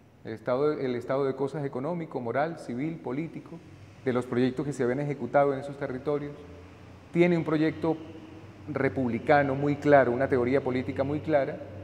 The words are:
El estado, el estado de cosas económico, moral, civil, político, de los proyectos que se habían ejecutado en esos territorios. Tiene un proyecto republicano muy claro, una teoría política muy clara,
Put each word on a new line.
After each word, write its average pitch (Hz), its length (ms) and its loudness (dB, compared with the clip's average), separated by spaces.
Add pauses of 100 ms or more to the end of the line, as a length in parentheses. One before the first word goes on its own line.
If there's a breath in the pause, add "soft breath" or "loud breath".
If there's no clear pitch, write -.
(240)
El 113 80 -10
estado, 135 400 0
el 127 240 -2
estado 135 280 -2
de 135 120 -2
cosas 139 280 -4
económico, 143 560 -6
moral, 139 380 -2
civil, 143 380 -6
político, 151 600 -8 (460)
de 131 80 2
los 123 140 0
proyectos 127 400 2
que 147 60 -4
se 135 100 -2
habían 123 180 2
ejecutado 143 540 2
en 131 60 -6
esos 143 180 -10
territorios. 143 540 -4 (800)
Tiene 170 260 4
un 151 60 0
proyecto 156 520 2 (720)
republicano 135 840 2
muy 143 220 0
claro, 139 340 8
una 127 180 0
teoría 131 320 4
política 131 440 -2
muy 147 160 -2
clara, 147 380 0 (260)